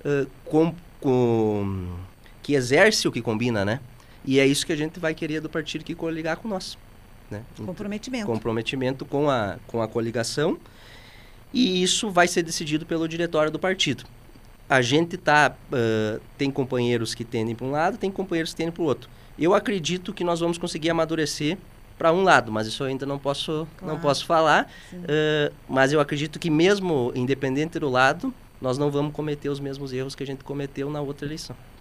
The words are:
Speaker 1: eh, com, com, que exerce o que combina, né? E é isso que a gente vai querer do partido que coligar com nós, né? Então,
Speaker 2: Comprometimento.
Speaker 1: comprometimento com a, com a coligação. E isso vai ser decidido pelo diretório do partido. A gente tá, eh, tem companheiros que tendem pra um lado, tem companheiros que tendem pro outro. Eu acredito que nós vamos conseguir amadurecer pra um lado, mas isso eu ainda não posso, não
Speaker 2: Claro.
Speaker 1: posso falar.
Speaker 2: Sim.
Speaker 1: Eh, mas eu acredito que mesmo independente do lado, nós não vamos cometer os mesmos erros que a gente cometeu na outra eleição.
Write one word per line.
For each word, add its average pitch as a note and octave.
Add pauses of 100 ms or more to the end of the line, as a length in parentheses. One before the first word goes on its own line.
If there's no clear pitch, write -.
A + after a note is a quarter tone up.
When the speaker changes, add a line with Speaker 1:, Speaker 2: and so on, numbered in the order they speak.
Speaker 1:
eh, C#3 (180)
com, E3 (260)
com, A2 (560)
que C#3+
exerce D3
o C#3+
que A#2
combina, A2
né? A2 (460)
E C3+
é C3+
isso C#3+
que F3+
a D#3
gente D#3
vai D#3+
querer D#3
do D#3
partido D#3
que D3+
coligar E3
com G3
nós, F#3+ (540)
né? G#2+ (120)
Então, A2
Speaker 2:
Comprometimento. G#3
Speaker 1:
comprometimento B2
com C#3+
a, G#2 (100)
com A#2
a A2
coligação. A#2 (960)
E F#3
isso G3
vai F3
ser F3
decidido D#3+
pelo E3
diretório E3
do D#3
partido. F#3 (640)
A C3
gente E3
tá, D3 (180)
eh, A2 (160)
tem C#3
companheiros A#2+
que A#2+
tendem A2+
pra B2
um C3
lado, E3
tem F#3+
companheiros F3+
que -
tendem E3
pro E3+
outro. C3+ (300)
Eu F3
acredito F3+
que -
nós E3+
vamos E3+
conseguir E3+
amadurecer D#3+ (400)
pra E3
um F#3
lado, C3
mas A2
isso A2
eu C3+
ainda C3+
não C#3
posso, D3+ (140)
não F#3
Speaker 2:
Claro. D#3
Speaker 1:
posso C#3
falar. D#3+ (200)
Speaker 2:
Sim. F3+
Speaker 1:
Eh, D3+ (160)
mas C3+
eu D3+
acredito D3
que E3+
mesmo E3
independente C3+
do D3+
lado, C#3+ (260)
nós B2+
não D3
vamos D3
cometer D3
os C#3
mesmos C#3
erros C3+
que -
a C3
gente C3+
cometeu C#3
na D3+
outra C#3
eleição. D#3 (240)